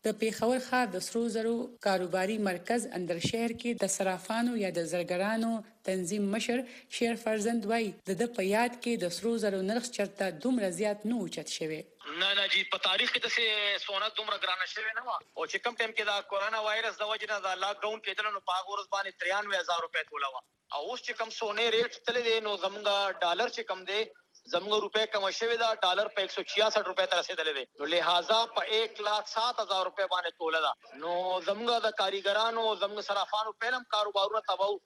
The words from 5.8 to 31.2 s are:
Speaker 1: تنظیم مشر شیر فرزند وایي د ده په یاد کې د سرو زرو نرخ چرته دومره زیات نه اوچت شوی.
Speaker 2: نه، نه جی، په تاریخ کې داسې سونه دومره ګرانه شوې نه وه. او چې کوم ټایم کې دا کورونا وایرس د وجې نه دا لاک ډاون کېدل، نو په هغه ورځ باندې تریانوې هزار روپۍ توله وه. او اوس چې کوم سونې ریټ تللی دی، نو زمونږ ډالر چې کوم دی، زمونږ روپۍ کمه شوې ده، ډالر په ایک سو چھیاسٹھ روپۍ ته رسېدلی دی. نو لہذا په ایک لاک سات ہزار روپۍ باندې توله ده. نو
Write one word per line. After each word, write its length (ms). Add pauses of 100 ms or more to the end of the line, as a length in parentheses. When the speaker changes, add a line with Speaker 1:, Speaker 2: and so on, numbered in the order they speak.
Speaker 1:
تنظیم 480
مشر 260 (360)
شیر 260
فرزند 480
وایي 180 (200)
د 120
ده 60 (100)
په 140
یاد 320
کې 180
د 160
سرو 160 (100)
زرو 160 (120)
نرخ 260
چرته 320 (160)
دومره 320
زیات 320
نه 140
اوچت 320
شوی. 260 (380)
Speaker 2:
نه، 180
نه 160
جی، 80 (140)
په 100
تاریخ 260
کې 140
داسې 180 (440)
سونه 200 (120)
دومره 260
ګرانه 280
شوې 260
نه 100
وه. 80 (180)
او 160
چې 140
کوم 160
ټایم 160
کې 140
دا 60 (140)
کورونا 360
وایرس 340
د 100
وجې 220
نه 40 (100)
دا 60 (120)
لاک 180
ډاون 240
کېدل، 300
نو 100
په 140
هغه 100
ورځ 240
باندې 240
تریانوې 420
هزار 260
روپۍ 260
توله 180
وه. 100 (340)
او 120
اوس 180
چې 140
کوم 100 (120)
سونې 240 (100)
ریټ 320
تللی 220
دی، 180
نو 160
زمونږ 200 (440)
ډالر 280
چې 140
کوم 220
دی، 100 (500)
زمونږ 320
روپۍ 300
کمه 240
شوې 240
ده، 80 (160)
ډالر 280
په 80
ایک 140
سو 160
چھیاسٹھ 380
روپۍ 200
ته 120
رسېدلی 360
دی. 80 (140)
نو 140
لہذا 440 (160)
په 240
ایک 300
لاک 260
سات 300
ہزار 260
روپۍ 240
باندې 260
توله 260
ده. 60 (300)
نو 100 (360)